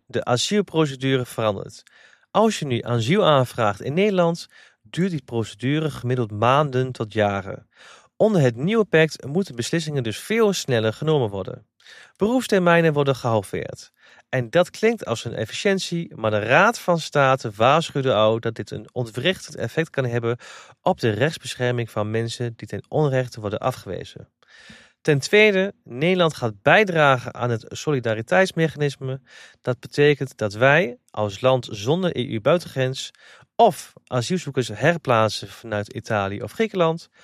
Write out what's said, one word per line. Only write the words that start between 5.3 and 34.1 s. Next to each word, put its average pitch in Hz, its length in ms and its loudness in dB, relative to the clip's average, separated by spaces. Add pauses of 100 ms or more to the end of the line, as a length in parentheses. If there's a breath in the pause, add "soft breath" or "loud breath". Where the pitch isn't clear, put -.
gemiddeld 123 420 -4
maanden 127 600 2
tot 110 220 -8
jaren. 98 560 -2 (460 loud breath)
Onder 202 260 4
het 123 140 4
nieuwe 196 300 0
pact 156 400 2
moeten 151 300 -4
beslissingen 147 480 -4
dus 110 160 -6
veel 214 340 0
sneller 110 400 0
genomen 151 360 0
worden. 98 380 -10 (480 loud breath)
Beroepstermijnen 180 760 2
worden 139 220 2
gehalveerd. - 760 -4 (380 soft breath)
En 123 200 -4
dat 175 200 2
klinkt 226 360 -2
als 113 200 -4
een 117 80 -10
efficiëntie, 175 840 -4
maar 110 160 -2
de 107 80 2
Raad 156 400 4
van 170 200 0
State 131 520 0
waarschuwde 131 640 2
al 110 260 4
dat 113 160 -6
dit - 160 -10
een 104 200 -12
ontwrichtend 127 640 -6
effect 160 340 -4
kan 131 160 -4
hebben 117 320 -2 (440 loud breath)
op 180 180 0
de 120 100 0
rechtsbescherming 123 840 -2
van 107 200 -4
mensen 117 440 -4
die 107 120 -16
ten 98 200 -10
onrechte 131 520 -2
worden 104 200 -6
afgewezen. - 680 -8 (720 loud breath)
Ten 147 180 2
tweede, 202 540 4 (100)
Nederland 165 500 0
gaat 110 280 -6
bijdragen 160 720 4
aan 120 160 -4
het 110 180 -4
solidariteitsmechanisme. 139 1500 -2 (400 loud breath)
Dat 127 180 -4
betekent 147 580 0
dat 104 160 -4
wij, 147 440 2 (120)
als 104 320 -4
land 127 300 2
zonder 143 460 -2
E 123 60 -4
U 110 180 -6
buitengrens, 135 720 -2 (440 loud breath)
of - 380 2 (140)
asielzoekers 127 600 -2